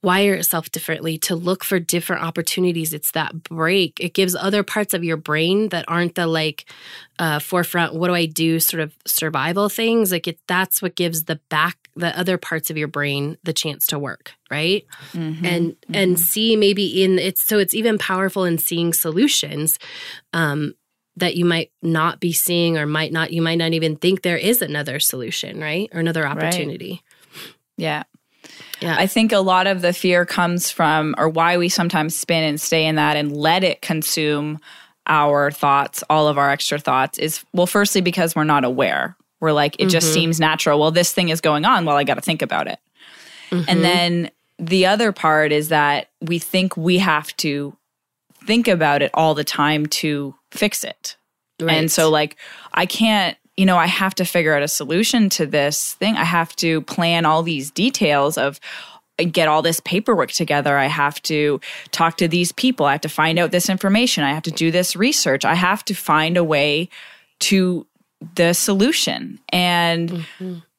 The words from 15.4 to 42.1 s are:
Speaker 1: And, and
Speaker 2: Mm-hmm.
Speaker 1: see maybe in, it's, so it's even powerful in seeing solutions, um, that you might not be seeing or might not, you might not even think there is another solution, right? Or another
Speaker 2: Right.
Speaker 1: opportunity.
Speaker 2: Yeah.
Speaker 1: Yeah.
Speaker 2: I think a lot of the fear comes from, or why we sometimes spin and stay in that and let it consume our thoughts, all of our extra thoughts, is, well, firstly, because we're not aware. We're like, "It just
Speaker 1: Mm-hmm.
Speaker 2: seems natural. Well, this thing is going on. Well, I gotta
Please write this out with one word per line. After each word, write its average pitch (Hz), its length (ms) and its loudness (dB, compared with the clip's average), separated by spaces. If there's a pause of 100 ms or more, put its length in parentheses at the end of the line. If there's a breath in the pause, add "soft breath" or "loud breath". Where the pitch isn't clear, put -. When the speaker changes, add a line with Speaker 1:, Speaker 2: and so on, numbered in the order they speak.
Speaker 1:
And, 170 300 0 (180)
and 190 220 2
Speaker 2:
Mm-hmm. - 0 -
Speaker 1:
see 220 400 2
maybe 196 480 2
in, 185 160 4
it's, 180 240 -4
so 214 160 2
it's 190 140 0
even 220 240 0
powerful 190 480 -2
in 170 120 0
seeing 170 360 -2
solutions, 160 840 0 (540 loud breath)
um, 151 420 -2 (420)
that 175 180 -2
you 175 80 0
might 170 260 0 (120)
not 165 400 0
be 175 100 0
seeing 170 460 0
or 151 80 -2
might 156 260 -2
not, 160 220 -4
you 165 80 0
might 165 160 0
not 165 160 0
even 160 240 -2
think 185 240 0
there 175 160 0
is 233 240 0
another 147 400 -6
solution, - 580 -4
right? 156 340 -4
Or 175 60 -8
another 165 240 0
Speaker 2:
Right. 139 140 -2
Speaker 1:
opportunity. 160 680 -6 (720 loud breath)
Speaker 2:
Yeah. 151 280 -6 (760 loud breath)
Speaker 1:
Yeah. 170 180 -2
Speaker 2:
I 180 100 2
think 220 260 2
a 208 60 6
lot 185 280 4
of 190 140 0
the 175 100 2
fear 180 340 2
comes 175 460 0
from, 156 460 0
or 156 100 2
why 165 300 2
we 175 100 2
sometimes 170 480 0
spin 165 300 0
and 151 160 -2
stay 160 240 0
in 156 100 2
that 151 220 2
and 147 180 -2
let 160 300 2
it - 160 0
consume 151 760 -2 (480 loud breath)
our 147 440 4
thoughts, 143 580 0
all 151 200 4
of 143 80 0
our 143 140 4
extra 143 280 -2
thoughts, 131 380 0
is, - 340 -6
well, 180 160 2
firstly, 202 320 2
because 175 340 0
we're 156 120 0
not 147 180 2
aware. 120 540 0 (240)
We're 160 100 2
like, 147 260 2
"It 190 120 2
just 170 180 2
Speaker 1:
Mm-hmm. 156 60 2
Speaker 2:
seems 165 260 0
natural. 156 400 2
Well, 156 120 4
this 175 200 2
thing 180 180 0
is 160 120 -2
going 151 240 2
on. 214 180 4
Well, 147 140 2
I 143 80 2
gotta 135 160 -2